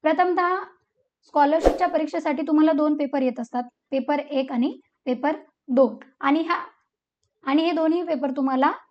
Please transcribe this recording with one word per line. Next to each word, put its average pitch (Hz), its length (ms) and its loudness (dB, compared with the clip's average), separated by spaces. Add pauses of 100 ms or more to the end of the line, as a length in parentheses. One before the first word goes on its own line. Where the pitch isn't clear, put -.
प्रथमतः 349 520 2 (640)
स्कॉलरशिपच्या 302 640 2
परीक्षेसाठी 311 580 -2
तुम्हाला 311 260 4
दोन 302 240 0
पेपर 285 260 -2
येत 247 180 -2
असतात, 240 240 -6 (260)
पेपर 277 300 -2
एक 269 320 -4
आणि 247 200 0 (340)
पेपर 277 300 -2 (320)
दोन. 247 280 2 (240)
आणि 285 220 2
हा, 339 160 -4 (880)
आणि 285 180 2
हे 339 100 0
दोन्ही 320 300 0
पेपर 285 340 -4
तुम्हाला 269 360 0 (180)